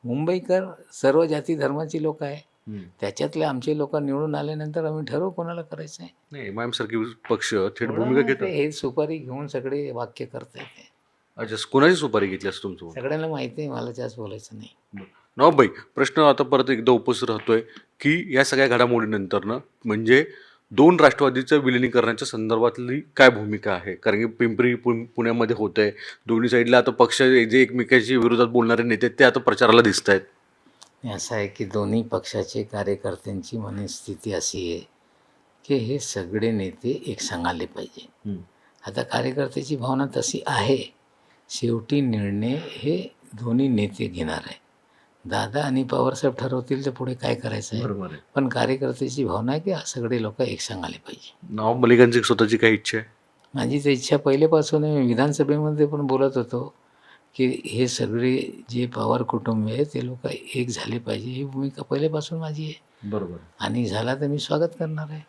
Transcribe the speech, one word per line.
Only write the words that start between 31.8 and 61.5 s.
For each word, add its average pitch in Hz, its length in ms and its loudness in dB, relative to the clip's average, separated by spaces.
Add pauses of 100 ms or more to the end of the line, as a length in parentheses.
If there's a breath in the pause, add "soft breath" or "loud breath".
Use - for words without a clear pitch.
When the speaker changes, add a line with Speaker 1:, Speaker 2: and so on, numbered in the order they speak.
Speaker 1:
पक्षाचे 113 600 -6
कार्यकर्त्यांची 98 920 -6
मनस्थिती 101 760 -10
अशी 87 380 -6
आहे 82 80 -6 (840)
की 143 100 0
हे 127 240 -4
सगळे 101 520 -4
नेते 104 560 -4
एक 110 140 -8
सांगायला - 440 -6 (100)
पाहिजे. - 320 -16 (180)
Speaker 2:
हम्म. 98 160 -8 (460)
Speaker 1:
आता 101 160 -6
कार्यकर्त्याची 135 720 -4
भावना 131 300 -2 (120)
तशी - 300 -4
आहे, 131 460 0 (560)
शेवटी 117 520 -2
निर्णय 110 600 -2
हे 170 520 -6 (200)
दोन्ही 120 340 0
नेते 104 400 -2
घेणार 80 380 -6
आहे. - 180 -18 (600)
दादा 107 380 -4
आणि 131 200 -2
पवारसाहेब 127 520 0
ठरवतील 131 500 -4
तर 139 60 -2
पुढे 127 220 -8
काय 120 220 -4
करायचं 107 400 -8
आहे. 113 100 -4
Speaker 2:
बरोबर 98 220 -6
आहे. 76 100 -12 (180)
Speaker 1:
पण 139 120 0
कार्यकर्त्याची 127 800 -2
भावना 110 260 -2
आहे 151 100 -2
की 190 100 -4
हा 165 140 -4
सगळे 117 360 -4
लोक 107 200 -6
एक - 200 -4
सांगायला 92 360 -8
पाहिजे. - 360 -20 (160)
Speaker 2:
नवाब 110 280 0
मलिकांची 120 420 8
एक 107 60 0
स्वतःची 113 320 4
काही 110 160 6
इच्छा 107 240 -4
आहे? 110 100 -8 (460)
Speaker 1:
माझी 131 260 -2
तर 143 100 0
इच्छा 135 280 2
पहिल्यापासून 151 640 2
आहे. 151 160 0
मी 127 80 2
विधानसभेमध्ये 147 800 2
पण 147 160 -4
बोलत 135 360 0
होतो 120 360 -6 (640 soft breath)
की 127 300 0
हे 123 220 -2
सगळे 120 840 -2
जे 120 160 -2
पवार 120 380 -2
कुटुंब 110 440 -2
आहे 120 160 -2
ते 131 220 -4
लोक 123 220 -10 (280)
एक 123 140 -2
झाले 117 300 -6
पाहिजे, 110 320 -8
ही 127 140 -6
भूमिका 135 380 -8